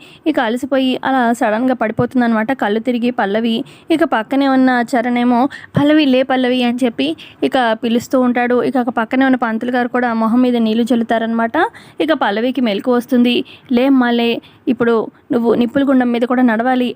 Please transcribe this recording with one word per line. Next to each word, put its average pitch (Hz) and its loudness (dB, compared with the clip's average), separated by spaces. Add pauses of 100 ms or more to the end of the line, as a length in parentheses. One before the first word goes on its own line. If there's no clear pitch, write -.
(280)
ఇక 302 0
అలసిపోయి 254 -2
అలా 269 0 (120)
సడన్గా 240 0
పడిపోతుందన్నమాట 240 0
కళ్ళు 233 -2
తిరిగి 240 -2
పల్లవి. 226 -2 (280)
ఇక 320 2
పక్కనే 269 0
ఉన్న 262 2 (120)
చరణ్ 240 -2
ఏమో, 240 2 (360)
"పల్లవి, 302 4
లే 254 4
పల్లవి" 254 0
అని 240 -2
చెప్పి 262 -2 (340)
ఇక 247 0
పిలుస్తూ 240 0
ఉంటాడు. 247 0
ఇక 247 -2
పక్కనే 247 -2
ఉన్న 262 2
పంతులు 233 -4
గారు 247 -2
కూడా 247 -2
మొహం 226 0
మీద 247 2
నీళ్లు 226 0
చల్లుతారనమాట. 226 -2 (440)
ఇక 311 0
పల్లవికి 247 -2
మెలకు 226 -2
వస్తుంది. 240 2 (340)
"లే 247 2
అమ్మా, 254 2
లే, 233 0 (380)
ఇప్పుడు 233 0 (340)
నువ్వు 240 0
నిప్పుల 240 0
గుండం 254 2
మీద 240 -2
కూడా 254 0
నడవాలి, 247 0